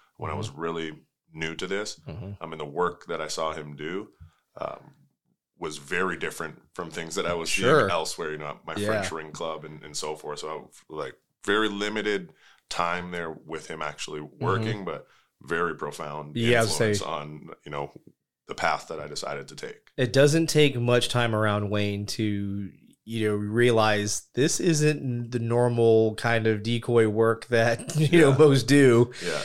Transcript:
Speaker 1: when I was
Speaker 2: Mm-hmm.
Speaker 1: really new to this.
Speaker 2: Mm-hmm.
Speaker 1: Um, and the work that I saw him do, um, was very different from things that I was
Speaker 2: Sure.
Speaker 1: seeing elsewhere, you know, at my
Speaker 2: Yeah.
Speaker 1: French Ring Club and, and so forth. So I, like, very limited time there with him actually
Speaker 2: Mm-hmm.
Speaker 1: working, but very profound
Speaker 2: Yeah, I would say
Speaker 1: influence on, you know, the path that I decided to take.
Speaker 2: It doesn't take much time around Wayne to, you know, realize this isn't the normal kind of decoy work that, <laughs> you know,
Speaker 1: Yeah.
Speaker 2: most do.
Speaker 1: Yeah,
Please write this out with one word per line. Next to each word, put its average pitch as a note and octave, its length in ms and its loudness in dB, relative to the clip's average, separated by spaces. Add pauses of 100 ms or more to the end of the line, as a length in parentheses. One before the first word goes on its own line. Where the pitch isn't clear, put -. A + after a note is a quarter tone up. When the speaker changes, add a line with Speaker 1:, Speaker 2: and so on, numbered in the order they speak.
(160)
Speaker 1:
when D#2 140 -8
I D2+ 40 -6
was D2 160 -6
Speaker 2:
Mm-hmm. C#2+ 100 -14
Speaker 1:
really E2 420 -6 (300)
new D#2+ 240 -6
to F2+ 100 -8
this. G2+ 400 -6
Speaker 2:
Mm-hmm. F#2 340 -10
Speaker 1:
Um, D#2+ 120 -10
and D#2+ 80 -10
the D2 60 -8
work E2+ 400 -4
that E2 140 -6
I D#2 80 -8
saw D#2 240 -4
him D2+ 220 -12
do, F2 360 -8 (460)
um, - 380 -12 (640)
was D#2 200 -8
very E2+ 380 -2
different D#2 440 -8 (140)
from E2+ 160 -10
things E2 240 -10
that F#2 120 -2
I F2 80 0
was E2 140 -4
Speaker 2:
Sure. C3 320 4
Speaker 1:
seeing G2 100 2
elsewhere, D#2+ 420 -4
you D2+ 60 -8
know, D2 100 -10
at - 180 -14
my E2 100 -8
Speaker 2:
Yeah. G2+ 100 -4
Speaker 1:
French G2+ 260 -2
Ring D#2 200 -10
Club D#2 320 -8
and, D2+ 180 -16
and D2 140 -14
so D#2 200 -6
forth. D2 240 -10
So D#2 300 -10 (200)
I, - 20 -20
like, D2 220 -8 (300)
very G#2+ 240 2
limited G2+ 640 -4 (360)
time F2 440 -2
there E2+ 180 -6
with D#2 380 -12
him D#2+ 120 -10
actually D2+ 400 -8
Speaker 2:
Mm-hmm. D2+ 240 -10
Speaker 1:
working, G2+ 400 -2
but D#2 220 -10 (340)
very E2 360 -2
profound D2+ 600 -10
Speaker 2:
Yeah, A#2 240 2
I - 20 4
would G#2+ 80 0
say A2 200 0
Speaker 1:
influence G2+ 120 0
on, D2+ 480 -8 (140)
you D2+ 80 -14
know, C#2+ 200 -6 (560)
the - 60 -10
path D#2 340 -2
that D#2 120 -10
I D2+ 80 -10
decided C#2+ 400 -10
to - 80 -20
take. - 400 -16
Speaker 2:
It B2 160 0
doesn't D3+ 360 6
take D3 300 4
much A#2+ 300 2
time A#2 260 0
around G#2 360 0
Wayne G#2 360 -2
to, G2+ 640 -4 (340)
you A2 240 -2
know, G#2 60 0
realize G#2+ 1000 2
this D3 260 2
isn't D3 720 0
the B2 80 -2
normal A#2 760 4
kind A#2 300 0
of G#2+ 160 2
decoy A#2 460 2
work A2+ 400 2
that, A#2 480 2
<laughs> - 0 -
you D#3 240 6
know, C#3+ 100 8
Speaker 1:
Yeah. C3+ 80 6
Speaker 2:
most C3+ 300 8
do. B2+ 420 8 (140)
Speaker 1:
Yeah, D2+ 200 -4